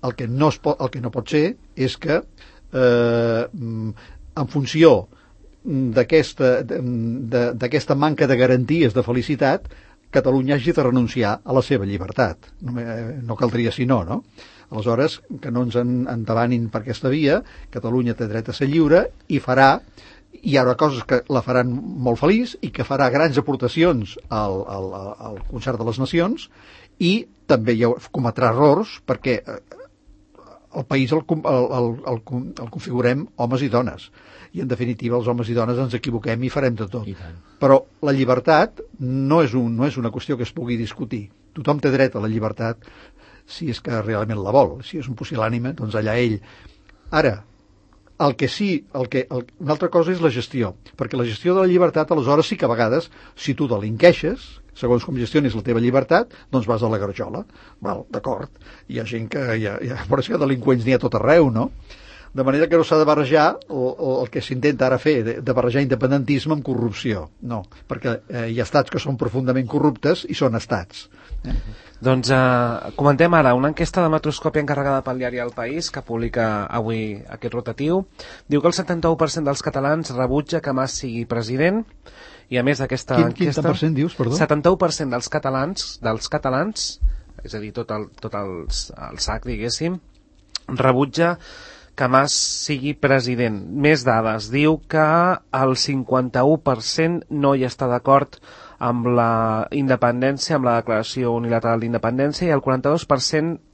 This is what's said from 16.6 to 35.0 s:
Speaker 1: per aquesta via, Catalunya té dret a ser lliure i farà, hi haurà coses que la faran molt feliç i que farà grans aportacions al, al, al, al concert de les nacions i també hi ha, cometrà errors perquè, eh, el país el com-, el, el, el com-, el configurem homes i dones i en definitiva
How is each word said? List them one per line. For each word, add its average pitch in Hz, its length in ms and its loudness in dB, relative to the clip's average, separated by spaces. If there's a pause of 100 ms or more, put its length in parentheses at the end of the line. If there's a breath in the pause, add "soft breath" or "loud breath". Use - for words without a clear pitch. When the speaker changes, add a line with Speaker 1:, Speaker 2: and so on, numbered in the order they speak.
Speaker 1:
per 107 120 -6
aquesta 127 280 -4
via, 147 320 2 (280 loud breath)
Catalunya 120 460 -2
té 113 120 -6
dret 110 220 -6
a 113 40 -8
ser 139 160 0
lliure 160 400 4 (180)
i 139 120 0
farà, 135 420 4 (500 loud breath)
hi - 260 -2
haurà 127 200 4
coses 139 260 0
que 123 240 0
la 131 140 0
faran 127 320 0
molt 123 460 -2
feliç 220 420 2
i 156 100 -6
que 123 140 -6
farà 135 260 2
grans 143 260 2
aportacions 135 800 0 (140)
al, 104 380 -2
al, 95 260 -8
al, 98 260 -12
al 110 300 -12
concert 117 300 -4
de 113 100 -2
les 117 100 -6
nacions 170 480 0 (520 loud breath)
i 190 260 2 (220)
també 120 280 4
hi 113 80 2
ha, 117 80 4 (200)
cometrà 117 420 0
errors 151 520 2
perquè, 113 360 -2
eh, 107 180 -12 (1120)
el 135 120 -6
país 131 260 0
el 156 140 2
com-, 156 200 -2
el, 131 260 2
el, 123 180 0 (180)
el 117 160 -4
com-, 127 280 -8
el 117 180 -12
configurem 127 640 -2
homes 123 300 -2
i 135 80 -2
dones 123 380 -2 (420 loud breath)
i - 100 -8
en 135 60 -6
definitiva 123 500 -2